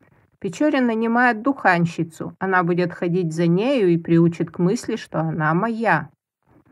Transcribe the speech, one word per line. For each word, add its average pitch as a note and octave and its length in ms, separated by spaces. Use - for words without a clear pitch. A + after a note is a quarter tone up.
Печорин C4+ 460
нанимает A3+ 560
духанщицу, F3 960
она F#3 260
будет F3 280
ходить F3 400
за E3+ 140
нею G3+ 420
и E3+ 80
приучит E3+ 540
к - 80
мысли, F#3 380
что - 240
она D#3+ 340
моя. G3+ 540